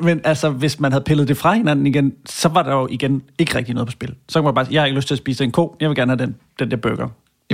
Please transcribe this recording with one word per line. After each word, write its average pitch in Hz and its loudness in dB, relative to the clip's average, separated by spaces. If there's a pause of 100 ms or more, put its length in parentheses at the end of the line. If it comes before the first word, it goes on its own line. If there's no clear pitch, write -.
men 170 2
altså, 156 0
hvis 143 -2
man 139 2
havde 135 2
pillet 147 2
det 143 0
fra 175 2
hinanden 147 2
igen, 139 2 (180)
så - 0
var 165 2
der 135 -4
jo 131 0
igen 135 -2 (180)
ikke 151 0
rigtig 120 -4
noget 120 -2
på 120 -8
spil. - -10 (200)
Så 165 0
kunne 151 2
man 131 2
bare 131 2
sige, 135 -4
"Jeg 156 4
har 147 2
ikke 135 0
lyst 135 -2
til 147 -2
at - -2
spise 131 -4
en 120 0
ko, 165 0
jeg 156 0
vil 147 0
gerne 127 0
have 127 -2
den, - -6 (240)
den 120 -4
der 123 0
burger." 117 -4 (460)